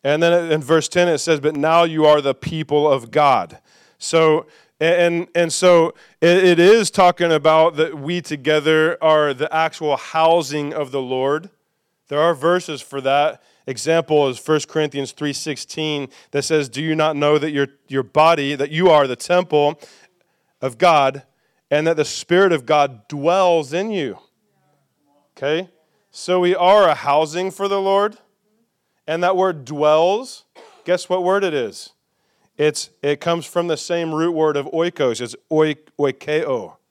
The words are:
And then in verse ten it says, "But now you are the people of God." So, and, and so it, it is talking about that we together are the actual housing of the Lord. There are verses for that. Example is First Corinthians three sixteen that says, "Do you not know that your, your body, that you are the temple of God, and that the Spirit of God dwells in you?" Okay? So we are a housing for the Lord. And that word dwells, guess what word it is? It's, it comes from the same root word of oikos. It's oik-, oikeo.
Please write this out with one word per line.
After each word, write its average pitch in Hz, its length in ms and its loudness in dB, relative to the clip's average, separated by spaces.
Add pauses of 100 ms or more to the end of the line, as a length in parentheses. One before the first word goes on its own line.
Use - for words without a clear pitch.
And 151 200 0
then 170 280 2
in 156 120 0
verse 156 260 0
ten 175 200 0
it 156 100 0
says, 156 220 -2
"But 151 160 -2
now 160 260 2
you 156 240 0
are 151 160 4
the 135 120 -2
people 151 560 -2
of 120 200 -2
God." 131 480 0 (400)
So, 160 480 0 (320)
and, 170 560 0
and 170 180 0
so 175 360 4 (340)
it, 175 200 4
it 180 160 4
is 202 320 6
talking 175 400 2
about 160 460 4
that 156 220 -2
we 160 240 -6
together 151 800 0
are 151 320 2
the 143 200 -6
actual 156 440 -2
housing 156 760 -2
of 143 180 -8
the 135 120 -6
Lord. 135 480 -4 (580)
There 143 100 -4
are 165 160 2
verses 160 460 -2
for 139 220 -12
that. 143 400 0 (240)
Example 147 600 0
is 123 100 -6
First 156 300 -2
Corinthians 143 440 -4
three 147 220 -8
sixteen 147 720 -8 (220)
that 143 140 -4
says, 147 260 -2
"Do 117 100 -10
you 160 140 -4
not 156 200 0
know 147 220 2
that 151 140 -2
your, 143 180 -2 (200)
your 135 140 -4
body, 147 520 0
that 143 160 -4
you 165 180 2
are 147 180 6
the 127 100 -6
temple 160 640 0 (840)
of 123 160 -8
God, 143 460 2 (460)
and 147 160 0
that 165 120 0
the 147 80 -2
Spirit 185 460 2
of 135 120 -2
God 139 420 0
dwells 160 680 0
in 196 160 -4
you?" 143 280 -6 (1160)
Okay? 160 320 -4 (420)
So 180 300 -2
we 180 160 2
are 185 320 6
a 151 60 2
housing 156 560 -2
for 196 180 -6
the 196 140 -2
Lord. 202 340 0 (880)
And 165 180 -4
that 185 120 0
word 180 280 -2
dwells, 156 800 0 (400)
guess 175 240 -2
what 180 160 -2
word 190 180 0
it 185 100 -2
is? 120 420 -8 (640)
It's, 147 340 -2 (120)
it 143 180 -2
comes 165 240 -4
from 175 220 -4
the 165 100 -2
same 170 380 -6
root 160 160 -2
word 156 260 0
of 143 100 -4
oikos. 151 540 -2
It's 120 140 -10 (160)
oik-, 156 380 -2 (100)
oikeo. 139 800 -4 (140)